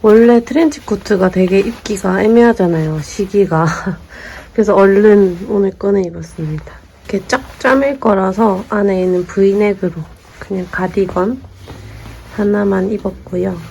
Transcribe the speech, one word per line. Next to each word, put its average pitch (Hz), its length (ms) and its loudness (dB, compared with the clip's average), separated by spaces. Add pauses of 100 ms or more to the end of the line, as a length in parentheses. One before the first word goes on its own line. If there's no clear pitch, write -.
원래 233 420 6
트렌치 302 360 -2
코트가 196 500 -2
되게 185 280 2
입기가 196 640 -4
애매하잖아요, 185 760 2
시기가. 180 680 0
<laughs> - 840 -10
그래서 208 220 2
얼른 196 760 4
오늘 196 240 0
꺼내 196 300 -2
입었습니다. 165 640 -8 (440)
이렇게 196 180 -6
쫙 269 160 -2 (160)
짜맬 269 400 0
거라서 196 680 0
안에 202 340 0
있는 180 240 0
브이넥으로 196 680 0 (440)
그냥 185 320 -8
가디건 185 720 -2 (920)
하나만 202 580 0
입었고요. 185 680 -6 (120)